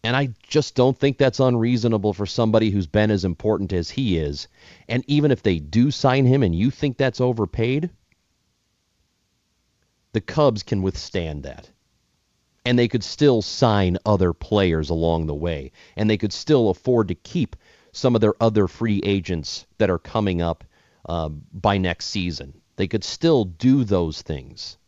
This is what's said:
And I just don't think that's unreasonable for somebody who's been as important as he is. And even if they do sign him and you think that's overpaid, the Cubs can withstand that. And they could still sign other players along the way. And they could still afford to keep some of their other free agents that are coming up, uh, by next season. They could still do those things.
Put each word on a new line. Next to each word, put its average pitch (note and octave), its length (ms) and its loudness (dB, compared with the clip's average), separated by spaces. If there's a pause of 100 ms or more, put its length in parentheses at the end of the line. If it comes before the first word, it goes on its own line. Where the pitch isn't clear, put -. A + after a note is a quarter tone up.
And A#2 120 -2
I C#3 140 -2 (140)
just - 320 -2
don't B2+ 220 2
think C3+ 200 0
that's C3+ 220 0
unreasonable A#2 720 2
for G2+ 140 -6
somebody A2 420 2
who's G2 180 -2
been G#2+ 220 2
as F#2+ 160 0
important F#2+ 480 -2
as F2 160 -4
he G#2 300 -2
is. D2 280 -6 (400)
And B2 200 -4
even D3 240 2
if A#2+ 100 0
they F#2 160 2
do E2+ 320 2
sign C3+ 360 2
him B2+ 180 4
and F2 100 2
you G2+ 160 0
think C3 280 -4
that's C3 240 -2
overpaid, B2 680 -2 (2250)
the A2 80 -2
Cubs C3 420 2
can G2+ 180 -4
withstand E2 600 -6
that. - 260 -16 (960)
And B2 140 2
they A#2+ 80 4
could A2 160 -2
still C3 380 2
sign G2 640 2
other F#2 280 2
players E2 560 0
along E2 380 0
the D2 80 -4
way. D2 360 -6 (240)
And G#2+ 140 0
they G#2+ 80 2
could G#2 160 -4
still B2 360 2
afford A2 400 0
to F2+ 60 -4
keep - 400 -6 (360)
some B2 240 0
of A2 60 4
their G#2+ 200 2
other G#2+ 260 2
free G#2+ 360 -2
agents F#2 640 -4 (100)
that G2+ 120 2
are F2 100 0
coming F#2+ 420 -2
up, E2+ 220 -4 (440)
uh, E2 220 -4
by F#2 480 -2
next F2+ 280 -2
season. D#2 560 -6 (160)
They G2+ 100 -2
could G#2 160 -4
still D#3 400 2
do B2+ 400 2
those F2+ 380 -2
things. - 560 -12 (100)